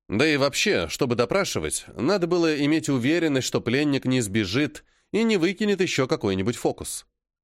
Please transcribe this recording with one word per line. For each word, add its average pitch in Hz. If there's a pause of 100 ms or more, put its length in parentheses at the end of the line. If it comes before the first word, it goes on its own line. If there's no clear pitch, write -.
Да 117
и 151
вообще, 139
чтобы 123
допрашивать, 117 (100)
надо 175
было 165
иметь 151
уверенность, 139
что 123
пленник 139
не 127
сбежит 110 (300)
и 202
не 220
выкинет 196
еще 156
какой-нибудь 98
фокус. - (380)